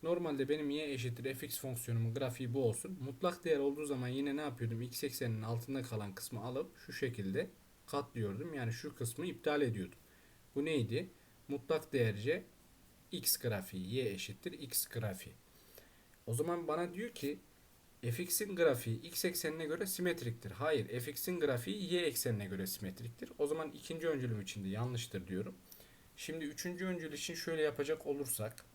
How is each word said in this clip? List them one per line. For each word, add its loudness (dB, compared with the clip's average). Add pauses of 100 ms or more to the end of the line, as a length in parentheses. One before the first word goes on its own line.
normalde 4
benim 4
y 0
eşittir -2
f -6
x -4
fonksiyonumun 0
grafiği 0
bu 4
olsun. 2
Mutlak 0
değer 6
olduğu 2
zaman 2
yine 2
ne 0
yapıyordum? 0
X -4
ekseninin 0
altında -2
kalan -4
kısmı -6
alıp -4
şu -14
şekilde 0 (360)
katlıyordum. -2
Yani 0
şu -6
kısmı -4
iptal 2
ediyordum. 0 (560)
Bu 2
neydi? 2 (380)
Mutlak 0
değerce 2 (680)
x 2
grafiği, -2
y 2
eşittir -6
x -2
grafiği. -4 (920)
O -2
zaman 0
bana 0
diyor -4
ki -2 (640)
f 0
x'in 0
grafiği 4
x -4
eksenine 0
göre -2
simetriktir. 0
Hayır, 2
f -4
x'in 0
grafiği 2
y 4
eksenine 2
göre -2
simetriktir. -6
O 4
zaman 0
ikinci -4
öncülüm 2
için -6
de 0
yanlıştır -2
diyorum. -2 (640)
Şimdi -4
üçüncü -4
öncül -2
için -4
şöyle 0
yapacak 2
olursak -2 (100)